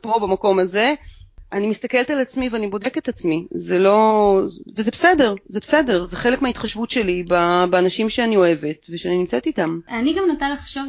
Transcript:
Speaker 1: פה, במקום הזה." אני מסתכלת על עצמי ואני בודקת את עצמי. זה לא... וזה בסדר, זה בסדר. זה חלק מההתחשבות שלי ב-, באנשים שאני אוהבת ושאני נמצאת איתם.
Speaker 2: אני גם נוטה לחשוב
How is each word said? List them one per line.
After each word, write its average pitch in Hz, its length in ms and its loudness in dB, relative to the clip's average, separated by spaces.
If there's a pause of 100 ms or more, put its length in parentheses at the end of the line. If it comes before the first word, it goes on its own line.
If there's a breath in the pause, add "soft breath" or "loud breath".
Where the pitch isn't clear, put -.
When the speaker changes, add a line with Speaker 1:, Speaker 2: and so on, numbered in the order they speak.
Speaker 1:
פה, 226 200 -2
במקום 190 380 0
הזה." 202 340 0 (580 soft breath)
אני 196 160 -2
מסתכלת 247 420 -2
על 294 120 0
עצמי 254 300 -4
ואני 220 160 -4
בודקת 208 300 -6
את 311 100 -4
עצמי. 175 440 -2
זה 175 280 -2
לא... 208 600 4 (360)
וזה 220 140 -2
בסדר, 285 440 4 (140)
זה 196 100 -6
בסדר. 240 460 2
זה 175 120 -10
חלק 240 240 0
מההתחשבות 233 500 -4
שלי 180 360 -2
ב-, 175 420 2
באנשים 185 400 2
שאני 226 280 0
אוהבת 156 520 0
ושאני 175 280 -4
נמצאת 180 280 -2
איתם. 165 340 -4 (100)
Speaker 2:
אני 247 240 -2
גם 381 140 -2
נוטה 277 220 -2
לחשוב 277 400 -10